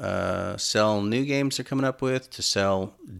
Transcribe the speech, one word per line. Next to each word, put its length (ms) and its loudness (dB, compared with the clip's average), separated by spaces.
uh, 560 -2
sell 460 2
new 220 0
games 320 0
they're 80 -6
coming 200 -2
up 180 -2
with, 280 -2
to 120 -12
sell 520 2